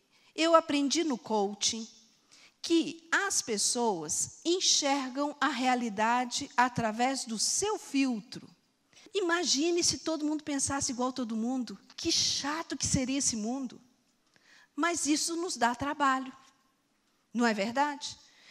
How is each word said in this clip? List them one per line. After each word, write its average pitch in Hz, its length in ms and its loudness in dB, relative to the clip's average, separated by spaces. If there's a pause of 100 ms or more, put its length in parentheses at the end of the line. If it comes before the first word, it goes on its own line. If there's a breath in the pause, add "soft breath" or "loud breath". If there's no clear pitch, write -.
(340 soft breath)
Eu 330 200 4
aprendi 294 500 4
no 277 140 0
coaching 214 680 -2 (760 soft breath)
que 320 480 0
as 392 320 0
pessoas 208 1000 -2
enxergam 285 960 0
a 277 80 2
realidade 247 1080 0
através 247 680 0
do 226 120 -6
seu 403 400 0
filtro. 247 720 -2 (640 loud breath)
Imagine 339 680 2
se - 160 2
todo 320 260 -2
mundo 302 200 -2
pensasse 277 480 -2
igual 247 200 -2
todo 233 240 -4
mundo. 226 400 -4 (200)
Que 330 160 -2
chato 311 640 -2
que - 100 -4
seria 262 320 0
esse 254 160 0
mundo. 240 460 -6 (920 soft breath)
Mas 330 320 0
isso 311 300 0
nos 339 200 -4
dá 240 180 2
trabalho, 269 580 -2 (1000)
não 240 100 4
é 233 80 6
verdade? 269 640 0 (340 loud breath)